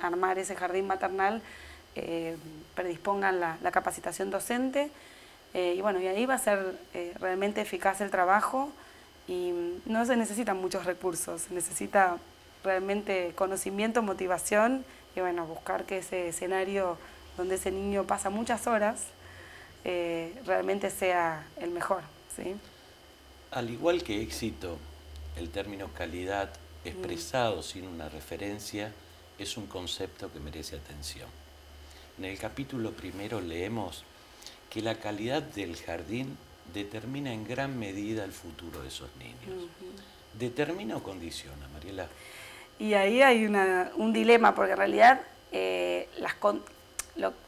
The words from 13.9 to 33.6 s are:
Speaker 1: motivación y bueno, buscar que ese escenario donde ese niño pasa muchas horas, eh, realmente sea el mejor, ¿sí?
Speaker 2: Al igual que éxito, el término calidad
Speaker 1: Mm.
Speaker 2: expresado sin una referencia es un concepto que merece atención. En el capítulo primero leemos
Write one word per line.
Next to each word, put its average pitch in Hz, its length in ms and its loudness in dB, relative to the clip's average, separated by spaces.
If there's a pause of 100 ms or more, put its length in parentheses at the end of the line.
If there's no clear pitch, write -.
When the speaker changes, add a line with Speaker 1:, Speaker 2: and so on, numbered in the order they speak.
Speaker 1:
motivación 208 840 4 (300)
y 190 40 -2
bueno, 175 260 0
buscar 180 380 -4
que 190 140 -4
ese 180 320 -2
escenario 185 680 0 (380)
donde 185 200 0
ese 190 160 -2
niño 196 320 0
pasa 196 260 0
muchas 226 380 0
horas, 220 340 2 (840)
eh, 170 500 -2 (120)
realmente 190 440 2
sea 170 580 2 (100)
el 175 140 -4
mejor, 175 300 0 (340)
¿sí? 190 200 -6 (960)
Speaker 2:
Al 120 180 -4
igual 165 340 0
que 107 180 -2
éxito, 95 560 -6 (600)
el 85 120 -6
término 98 480 -6
calidad 92 520 -2 (340)
Speaker 1:
Mm. 87 40 -8
Speaker 2:
expresado 113 760 -2
sin 92 260 -10
una 82 220 -8
referencia 101 840 -8 (460)
es 101 200 -8
un 98 100 -10
concepto 92 640 -8
que 78 80 -14
merece 73 360 -10
atención. 73 520 -12 (880)
En 95 80 -8
el 95 120 -6
capítulo 117 540 -6
primero 98 500 -6
leemos 90 640 -4 (640)